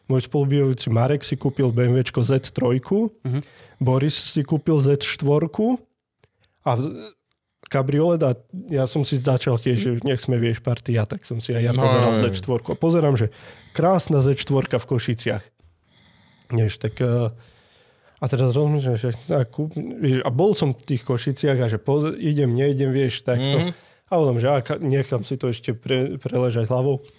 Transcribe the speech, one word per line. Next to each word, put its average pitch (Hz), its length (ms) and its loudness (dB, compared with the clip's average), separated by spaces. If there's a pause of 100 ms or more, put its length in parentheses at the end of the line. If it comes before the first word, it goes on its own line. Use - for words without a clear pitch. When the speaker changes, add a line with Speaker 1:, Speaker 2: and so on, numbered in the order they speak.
Speaker 1:
môj 131 180 0
spolubývajúci 139 680 0
Marek 123 340 2
si - 120 -6
kúpil 135 340 0
B 120 180 2
M 123 100 4
Wčko 127 260 -2
Z 127 280 0
trojku, 131 580 0 (120)
Speaker 2:
Mhm. 135 200 -4 (360)
Speaker 1:
Boris 131 380 2 (160)
si 151 100 -2
kúpil 151 380 0
Z 139 240 2
štvorku 160 720 0 (880)
a 143 120 0
v-, - 360 -4 (560)
kabriolet 147 560 2
a 127 160 0 (280)
ja 135 200 0
som 147 160 -2
si 139 140 -2
začal 127 400 0
tiež, 123 200 0
že 113 140 0 (100)
nech 127 200 0
sme, 123 160 -2
vieš, 117 240 0
partia, 117 420 -2
tak 104 220 -8
som 117 140 -8
si 113 120 -8
aj 117 140 -2
ja 117 80 2
Speaker 3:
No, 127 100 0
Speaker 1:
pozeral 123 300 4
Speaker 3:
no, 113 40 2
no. 110 60 2
Speaker 1:
Z 98 160 0
štvorku. 117 300 -2
A - 80 -4
pozerám, 160 380 2
že 107 200 0 (380)
krásna 165 480 2
Z 135 180 4
štvorka 135 400 0
v - 100 -8
Košiciach. 113 540 -2 (1120)
Vieš, 110 240 0
tak, - 240 -6
eh, 120 320 0 (880)
a - 80 -2
teraz 127 240 2
rozmýšľam, 143 420 2
že 120 140 -2 (240)
a 139 80 4
kúp-, 151 320 -6
vieš, 147 480 -2
a 139 80 -2
bol 175 240 2
som 139 180 0
v - 220 -6
tých 120 80 -2
Košiciach 135 560 -2
a 123 80 0
že 110 160 -2
po-, 147 320 0
idem, 143 400 0
neidem, 135 400 0
vieš, 131 320 -2
takto. 131 320 0
Speaker 3:
Mhm. 175 120 0 (340)
Speaker 1:
A - 100 -12
potom, 143 240 2
že 120 100 2
a 139 140 2
ka-, - 160 -4
nechám 135 480 -2
si 143 80 -6
to 127 160 -4
ešte 117 240 -6
pre-, 131 420 -2
preležať 123 540 -2
hlavou. 131 320 0 (160)